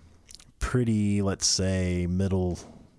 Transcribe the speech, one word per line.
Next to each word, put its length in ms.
pretty, 600
let's 240
say, 600
middle 500